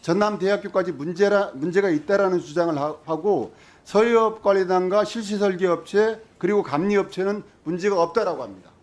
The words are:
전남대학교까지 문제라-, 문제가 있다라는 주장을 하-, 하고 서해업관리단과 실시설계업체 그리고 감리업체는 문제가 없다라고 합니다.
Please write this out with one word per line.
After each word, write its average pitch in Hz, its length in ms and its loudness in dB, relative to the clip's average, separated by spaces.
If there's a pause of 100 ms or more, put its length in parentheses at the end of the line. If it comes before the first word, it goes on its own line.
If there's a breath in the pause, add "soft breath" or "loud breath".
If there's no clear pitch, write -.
전남대학교까지 190 880 -2
문제라-, 180 600 0
문제가 175 360 0
있다라는 185 500 2
주장을 156 380 -2
하-, 151 260 -4
하고 160 480 -2 (320 loud breath)
서해업관리단과 202 1200 2
실시설계업체 202 1160 0 (160)
그리고 202 240 0
감리업체는 196 800 -2 (220 soft breath)
문제가 180 380 0
없다라고 170 400 -2
합니다. 95 280 -16 (120)